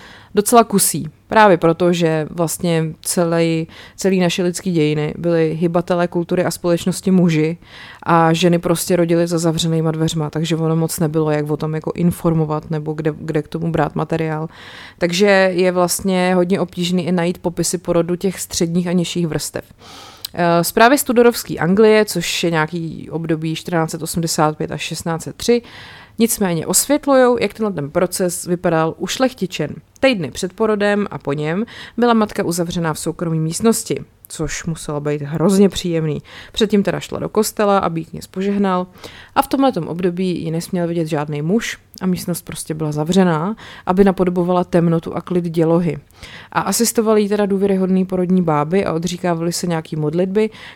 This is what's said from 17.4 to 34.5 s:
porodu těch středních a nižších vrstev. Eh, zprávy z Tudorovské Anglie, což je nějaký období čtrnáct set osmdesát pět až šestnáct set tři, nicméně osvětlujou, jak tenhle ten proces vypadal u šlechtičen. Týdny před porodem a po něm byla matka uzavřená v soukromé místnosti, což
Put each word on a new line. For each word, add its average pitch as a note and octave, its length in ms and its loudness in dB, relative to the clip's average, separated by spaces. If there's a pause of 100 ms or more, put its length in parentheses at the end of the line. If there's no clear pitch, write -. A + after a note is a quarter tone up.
porodu E3+ 380 0
těch F3+ 240 -4
středních F3 480 -2
a E3+ 40 -2
nižších F3 360 0
vrstev. - 380 -6 (680)
Eh, E3+ 300 2
zprávy A#3 340 6
z - 60 0
Tudorovské A#3 540 2
Anglie, G#3+ 480 4
což - 380 -4
je E3+ 80 0
nějaký D#3+ 580 -4
období D#3+ 460 -4
čtrnáct E3 360 -2
set D#3+ 100 -8
osmdesát D#3+ 560 -2
pět - 140 -6
až D3+ 100 -8
šestnáct E3 420 -6
set C3+ 120 -12
tři, A#3+ 260 2 (580)
nicméně F#3+ 480 0
osvětlujou, C4 760 2
jak G3+ 120 -2
tenhle G#3+ 200 -4
ten C#3+ 160 -6
proces F3+ 560 -2
vypadal E3 520 0
u F#3 100 -6
šlechtičen. F#3+ 680 -4 (240)
Týdny F#3+ 320 2
před F3+ 220 -8
porodem G#3 580 0
a D3 60 -8
po C#3+ 160 -4
něm D#3 320 -4 (320)
byla A#3 160 4
matka G#3+ 300 0
uzavřená E3+ 500 -2
v D3+ 60 -10
soukromé D#3+ 360 -4
místnosti, D#3+ 720 -2 (220)
což - 380 -8